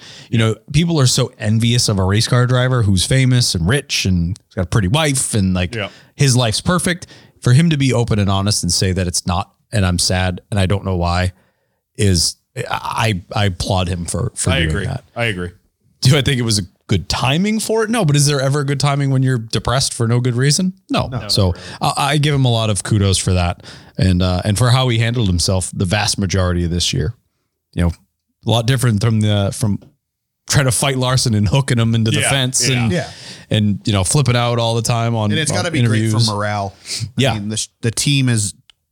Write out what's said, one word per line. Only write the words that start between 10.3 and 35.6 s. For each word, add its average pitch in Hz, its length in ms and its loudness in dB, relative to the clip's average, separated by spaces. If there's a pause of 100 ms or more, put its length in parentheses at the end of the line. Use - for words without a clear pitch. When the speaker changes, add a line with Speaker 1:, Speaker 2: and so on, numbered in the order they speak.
Speaker 1:
and 101 80 0
I 95 80 2
don't 98 180 -2
know 95 120 -2
why, 87 340 0 (640)
is 95 400 0 (340)
I, 110 520 -2 (120)
I 104 120 0
applaud 90 420 -2
him 87 180 -6
for, 82 300 -4
for - 160 -2
Speaker 2:
I 135 80 2
Speaker 1:
doing 80 100 0
Speaker 2:
agree. 78 160 -4
Speaker 1:
that. 135 180 -8 (120)
Speaker 2:
I 117 100 -4
agree. 90 240 -4 (520)
Speaker 1:
Do 131 160 4
I 139 40 2
think 139 180 0
it 123 40 -2
was 107 160 0
a 95 40 -2 (220)
good 95 240 -2
timing 185 500 -2
for 220 240 -2
it? 214 60 -4
No, 226 160 0
but 147 100 2
is 143 120 4
there 147 140 0
ever 139 180 0
a 143 60 -4
good 143 140 -2
timing 139 300 0
when 131 140 2
you're 131 160 0
depressed 117 540 -2
for 117 140 -2
no 120 120 2
good 123 160 0
reason? 151 380 0 (180)
No. - 160 0
Speaker 3:
No. 120 220 -8
Speaker 1:
So 98 180 2
Speaker 4:
Not 87 80 0
really. - 80 -16 (180)
Speaker 1:
I, - 120 0 (180)
I 151 60 2
give 147 180 2
him 135 100 2
a 120 60 4
lot 113 180 2
of 101 140 -2
kudos 98 340 2
for - 160 0
that 87 320 0 (320)
and, 92 240 2
uh, 90 240 0
and 101 100 0
for 123 140 2
how 131 200 2
he 113 100 0
handled 117 280 0
himself 90 460 0
the 101 120 -2
vast 104 340 0
majority 90 460 0
of 82 40 0
this 85 240 -2
year. - 220 -2 (580)
You 90 120 -2
know, 85 60 0 (540)
a - 60 -2
lot 113 160 2
different 120 340 2
from 110 200 2
the, 104 360 2
from 101 220 -2 (680)
trying 143 160 2
to 127 60 2
fight 139 260 0
Larson 127 360 0
and 104 140 2
hooking 131 320 2
him 117 160 2
into 110 160 2
the 147 100 0
Speaker 2:
Yeah, 120 80 0
Speaker 1:
fence 127 380 0
Speaker 2:
yeah. 123 160 0
Speaker 1:
and, 117 80 2
Speaker 3:
Yeah. 175 180 -4 (400)
Speaker 1:
and, 104 380 2
you 110 60 2
know, 95 100 2
flipping 127 320 0
out 120 240 0
all 117 160 0
the 117 60 -2
time 117 340 -2
on, 104 160 0
Speaker 3:
And 104 80 0
it's - 120 -2
Speaker 1:
on - 60 -2
Speaker 3:
gotta - 140 -2